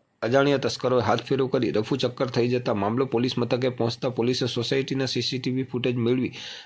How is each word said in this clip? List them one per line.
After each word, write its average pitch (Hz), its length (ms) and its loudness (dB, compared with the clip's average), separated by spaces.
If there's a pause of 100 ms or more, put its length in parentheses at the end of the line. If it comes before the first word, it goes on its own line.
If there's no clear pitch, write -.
(220)
અજાણ્યા 135 420 4
તસ્કરોએ 123 380 0
હાથ 110 200 2
ફેરો 135 260 0
કરી 120 240 0
રફુ 110 240 0
ચક્કર 127 320 -2
થઈ 123 200 2
જતા 123 260 0
મામલો 110 320 0
પોલીસ 120 320 0
મથકે 123 320 0
પહોંચતા 117 400 -2
પોલીસે 123 380 0
સોસાયટીના 135 580 -2
સી 123 160 -2
સી 127 160 -4
ટી 127 120 -2
વી 127 220 -2
ફૂટેજ 123 240 0
મેળવી 123 360 2 (340)